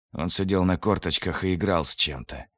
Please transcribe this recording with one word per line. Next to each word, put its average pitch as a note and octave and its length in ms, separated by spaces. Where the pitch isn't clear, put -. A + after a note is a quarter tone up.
Он E2+ 180
сидел F#2+ 360
на F2+ 120
корточках - 680
и F#2 120
играл F2 300
с - 100
чем-то. - 520